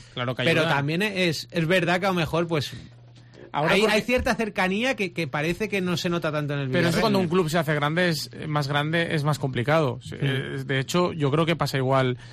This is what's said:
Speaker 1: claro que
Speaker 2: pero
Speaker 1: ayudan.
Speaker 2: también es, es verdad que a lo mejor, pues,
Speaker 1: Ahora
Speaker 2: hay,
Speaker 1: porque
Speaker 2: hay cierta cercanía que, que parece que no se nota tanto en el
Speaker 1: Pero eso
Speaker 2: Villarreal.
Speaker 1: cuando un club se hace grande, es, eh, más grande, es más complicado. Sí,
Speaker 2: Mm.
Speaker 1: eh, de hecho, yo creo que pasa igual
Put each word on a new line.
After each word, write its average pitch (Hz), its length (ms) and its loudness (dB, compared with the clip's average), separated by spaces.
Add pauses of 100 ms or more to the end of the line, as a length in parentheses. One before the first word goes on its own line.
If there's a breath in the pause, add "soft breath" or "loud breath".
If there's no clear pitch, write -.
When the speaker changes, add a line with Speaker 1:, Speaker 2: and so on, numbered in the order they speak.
(140)
Speaker 1:
claro 123 220 -4
que 123 80 -2
Speaker 2:
pero 160 180 4
Speaker 1:
ayudan. 160 160 2
Speaker 2:
también 156 240 0
es, 185 480 -2
es 165 160 0
verdad 175 340 2
que 185 60 -2
a 196 40 2
lo 180 60 2
mejor, 165 320 0
pues, 160 260 -2 (800 loud breath)
Speaker 1:
Ahora 147 200 2
Speaker 2:
hay, 196 80 4
Speaker 1:
porque 214 160 4
Speaker 2:
hay 208 60 2
cierta 247 320 0
cercanía 208 600 0
que, 190 160 -4
que 165 160 -4
parece 170 400 -2
que 190 140 -2
no 180 160 0
se 185 120 -2
nota 165 220 -2
tanto 147 220 -2
en 143 80 -2
el 135 60 -4
Speaker 1:
Pero 175 120 0
eso 170 80 4
Speaker 2:
Villarreal. 170 140 2
Speaker 1:
cuando 202 180 2
un 185 80 2
club 165 220 2
se 165 80 0
hace 156 180 0
grande, 156 320 2
es, 160 240 -2
eh, - 160 -10
más 147 220 0
grande, 151 440 0
es 147 120 0
más 151 140 2
complicado. 131 640 2
Sí, - 140 -12
Speaker 2:
Mm. - 60 -8
Speaker 1:
eh, 139 440 -2
de 131 140 0
hecho, 175 320 2
yo 147 200 0
creo 160 140 2
que 160 120 0
pasa 147 200 -2
igual 131 400 2 (160 loud breath)